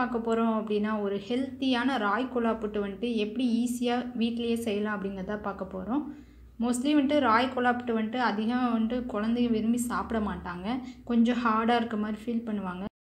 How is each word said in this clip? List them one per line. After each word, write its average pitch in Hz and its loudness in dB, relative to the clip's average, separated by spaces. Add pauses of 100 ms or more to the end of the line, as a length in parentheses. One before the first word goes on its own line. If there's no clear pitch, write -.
பார்க்க 233 -2
போறோம் 226 2
அப்படின்னா, 214 0 (140)
ஒரு 196 0 (100)
ஹெல்த்தியான 262 0
ராய் 226 0
கோலா 233 2
புட்டு 208 -2
வந்துட்டு 196 -4 (160)
எப்படி 254 -2 (180)
ஈஸியா 240 0 (240)
வீட்லயே 233 0 (100)
செய்யலாம் 208 0
அப்படிங்கிறத 196 -6 (120)
பார்க்க 190 -8
போறோம். 208 -2 (600)
Mostly 247 2
வந்துட்டு 294 4
ராய் 247 4
கோலா 247 2
புட்டு 233 -2
வந்துட்டு 220 -2
அதிகமா 220 0 (160)
வந்துட்டு 226 0 (160)
குழந்தைங்க 233 2
விரும்பி 226 2
சாப்பிட 202 -2 (100)
மாட்டாங்க. 175 -6 (440)
கொஞ்சம் 233 4
ஹார்டா 226 4
இருக்க 226 -4
மாதிரி 214 -4
ஃபீல் 233 -4
பண்ணுவாங்க. 190 -4 (180)